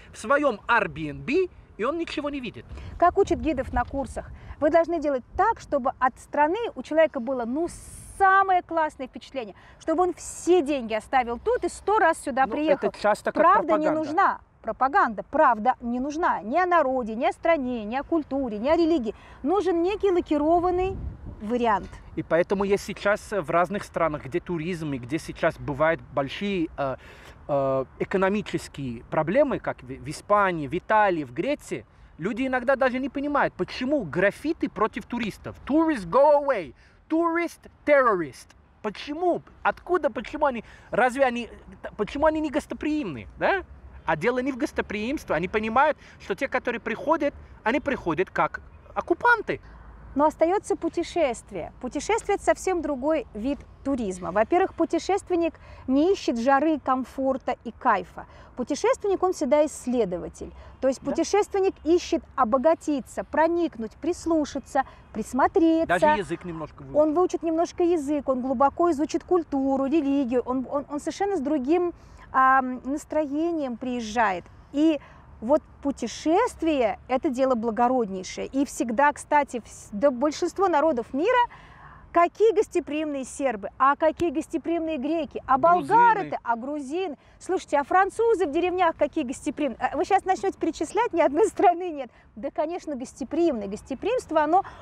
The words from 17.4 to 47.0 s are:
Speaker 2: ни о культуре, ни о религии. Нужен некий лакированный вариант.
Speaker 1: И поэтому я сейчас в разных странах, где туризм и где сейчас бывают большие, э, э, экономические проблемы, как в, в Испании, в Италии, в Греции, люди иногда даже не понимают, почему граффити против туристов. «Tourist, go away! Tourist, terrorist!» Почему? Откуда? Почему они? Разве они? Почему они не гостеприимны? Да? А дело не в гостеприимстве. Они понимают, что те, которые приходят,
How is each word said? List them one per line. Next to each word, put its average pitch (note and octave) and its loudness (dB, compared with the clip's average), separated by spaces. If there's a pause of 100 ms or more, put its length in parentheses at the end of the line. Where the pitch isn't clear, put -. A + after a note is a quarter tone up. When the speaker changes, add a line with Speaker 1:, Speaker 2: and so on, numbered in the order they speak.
Speaker 2:
ни G#3+ -6
о C#4 -4
культуре, C#4 -2
ни A3+ -2
о D#4+ 6
религии. D#4 2 (280)
Нужен F4 0
некий G4 0
лакированный F4 0 (460)
вариант. G#3+ -2 (260)
Speaker 1:
И D#3+ -4
поэтому F3+ 0
я G3 2
сейчас - -4
в F#3 -4
разных F3+ 0
странах, D#3 -4
где E3 -4
туризм E3 -6
и C3 -6
где B2 -6
сейчас D#3 -4
бывают D3 0 (140)
большие, E3+ -4 (100)
э, C3+ -4 (520)
э, C3+ 0 (140)
экономические E3+ -2
проблемы, F#3+ 2
как - -6
в, C3 -18
в B2+ -12
Испании, F3+ 0
в B2+ -8
Италии, F#3 2
в B2 -14
Греции, F3+ -4 (320)
люди G#3+ -4
иногда B3+ 0
даже B3+ 0
не C4 -6
понимают, C#4 -2
почему C4 -2
граффити F#3 -2
против G#3+ -4
туристов. G#3 -8 (100)
«Tourist, D4 0
go C#4+ 6
away! G#3 -2 (360)
Tourist, E4 -2 (240)
terrorist!» A3 2 (320)
Почему? D4 -2 (200)
Откуда? D4 0
Почему C4 -4
они? A#3+ -4 (260)
Разве B3 2
они? A#3+ -2 (480)
Почему B3 -2
они D#4 2
не D4+ -4
гостеприимны? C4 -4 (120)
Да? E4+ 0 (440)
А D#3+ 0
дело A#3+ 0
не C4+ -4
в B3+ -10
гостеприимстве. G#3+ -4
Они F3 0
понимают, A3 2 (240)
что - -6
те, C#4 -4
которые B3 -4
приходят, C#4+ -2 (300)